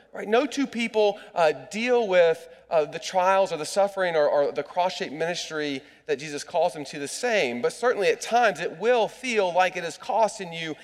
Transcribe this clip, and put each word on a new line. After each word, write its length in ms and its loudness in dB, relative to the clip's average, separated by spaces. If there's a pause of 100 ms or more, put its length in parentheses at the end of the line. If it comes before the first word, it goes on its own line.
(120)
right? 140 -10
No 180 2
two 220 -4
people, 540 0 (160)
uh, 160 4 (180)
deal 380 0
with, 400 4 (200)
uh, 160 2
the 140 -8
trials 540 2
or 60 -2
the 80 -6
suffering 500 0
or, 120 4
or 220 2
the 140 -4
cross-shaped 480 -4
ministry 680 -6 (240)
that 120 0
Jesus 240 -8
calls 300 0
them 140 -10
to 120 -12
the 80 -6
same. 560 -2
But 100 0
certainly 360 0
at 120 2
times 380 2
it 200 -6
will 280 2
feel 460 -2
like 240 2
it 80 -4
is 120 -8
costing 560 -2
you 320 -6